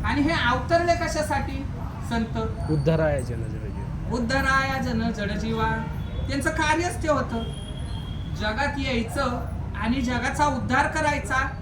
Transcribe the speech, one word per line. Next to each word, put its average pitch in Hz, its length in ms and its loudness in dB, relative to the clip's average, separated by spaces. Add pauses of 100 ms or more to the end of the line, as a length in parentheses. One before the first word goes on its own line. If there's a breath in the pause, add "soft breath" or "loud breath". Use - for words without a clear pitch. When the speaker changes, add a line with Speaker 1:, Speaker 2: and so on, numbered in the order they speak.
Speaker 1:
आणि 269 180 2
हे 285 80 4
अवतरले 330 640 2
कशासाठी 302 680 -2 (440)
संत? 226 280 0 (340)
Speaker 2:
"उद्धराय 151 500 4
जन 117 220 -4
जडजीवा." 110 720 -4
Speaker 1:
"उद्धराय 269 720 2
जन 233 280 2
जडजीवा." 202 580 0 (600)
त्यांचं 277 200 0
कार्यच 320 540 0
ते 320 40 0
होतं, 247 360 0 (920)
जगात 269 440 0
यायचं 254 680 0 (360)
आणि 240 200 2
जगाचा 247 440 2
उद्धार 262 420 2
करायचा 294 640 0 (120)